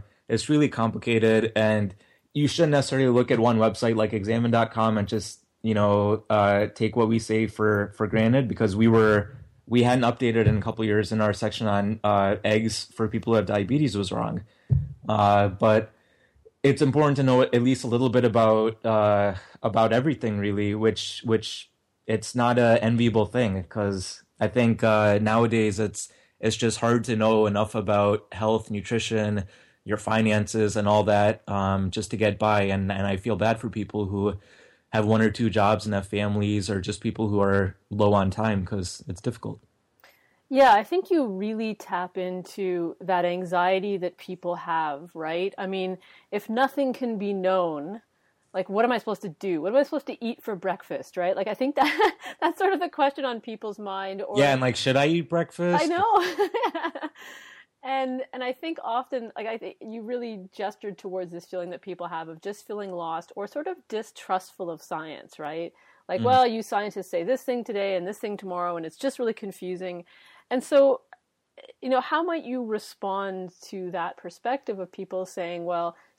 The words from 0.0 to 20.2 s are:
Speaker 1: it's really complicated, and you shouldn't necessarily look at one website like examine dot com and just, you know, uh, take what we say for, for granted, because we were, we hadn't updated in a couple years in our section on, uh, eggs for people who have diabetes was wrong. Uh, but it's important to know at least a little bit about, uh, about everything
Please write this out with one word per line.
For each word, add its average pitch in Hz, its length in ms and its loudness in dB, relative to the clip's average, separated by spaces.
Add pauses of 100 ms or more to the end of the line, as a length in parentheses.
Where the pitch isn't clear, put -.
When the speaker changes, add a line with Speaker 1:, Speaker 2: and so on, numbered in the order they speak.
Speaker 1:
it's 113 200 -2
really 151 200 4
complicated, 110 880 2
and 107 360 2 (420)
you 147 120 2
shouldn't 156 240 2
necessarily 135 380 2
look 123 240 4
at 113 80 2
one 110 180 4
website 110 380 2
like 110 160 0
examine 113 400 0
dot 117 200 2
com 110 240 2
and 101 120 -2
just, - 360 -6 (180)
you 110 120 0
know, 104 560 2
uh, 101 380 4
take 110 260 -4
what 117 140 2
we 113 100 2
say 110 300 0
for, 104 480 0
for 107 100 -2
granted, 113 400 2
because 101 300 0
we 113 100 4
were, 110 480 4 (320)
we 120 160 4
hadn't 123 220 4
updated 117 420 2
in 107 120 4
a 98 40 -4
couple 110 220 -4
years 107 260 2
in 110 100 0
our 107 120 2
section 110 340 -4
on, 101 380 0
uh, 101 400 4
eggs 110 500 0
for 110 140 -2
people 113 240 -2
who 113 60 6
have 98 80 2
diabetes 104 500 0
was 101 160 -2
wrong. 110 300 -4 (640)
Uh, 104 400 4
but 107 440 2 (680)
it's 139 200 4
important 143 340 4
to 139 60 0
know 127 200 6
at 120 200 2
least 127 220 2
a 127 40 -4
little 120 220 2
bit 120 140 4
about, 110 600 4
uh, 104 500 4 (280)
about 113 300 2
everything 117 460 0